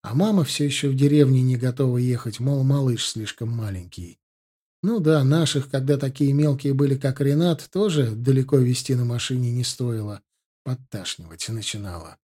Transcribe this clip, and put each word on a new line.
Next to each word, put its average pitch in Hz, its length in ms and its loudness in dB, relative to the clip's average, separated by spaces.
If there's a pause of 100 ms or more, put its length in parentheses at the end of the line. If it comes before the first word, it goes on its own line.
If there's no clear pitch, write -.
а 110 120 -10
мама 190 300 4
всё 147 200 -2
ещё 143 240 -2
в 135 80 0
деревне 139 460 4
не 127 160 0
готова 127 400 0
ехать, 123 420 -2
мол, 135 240 0
малыш 135 420 0
слишком 113 440 -8
маленький. 92 680 -8 (640)
Ну 220 160 0
да, 156 260 4
наших, 143 460 2
когда 135 280 0
такие 139 340 0
мелкие 143 400 0
были, 135 240 2
как 135 240 -4
Ренат, 156 500 2
тоже 156 420 0
далеко 131 440 2
везти 127 380 2
на 123 100 0
машине 120 480 -2
не 123 100 -2
стоило. 110 600 -6 (420)
Подташнивать 87 840 -10
начинало. 95 680 -10 (120)